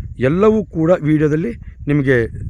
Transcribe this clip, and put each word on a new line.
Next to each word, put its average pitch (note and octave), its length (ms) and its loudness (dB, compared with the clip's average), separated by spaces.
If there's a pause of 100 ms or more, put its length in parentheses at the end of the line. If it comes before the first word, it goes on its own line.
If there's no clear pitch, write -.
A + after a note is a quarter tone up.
(280)
ಎಲ್ಲವೂ G#3 320 2 (180)
ಕೂಡ D#3+ 120 2 (180)
ವಿಡಿಯೋದಲ್ಲಿ D#3 440 2 (380)
ನಿಮಗೆ C3+ 260 2 (340)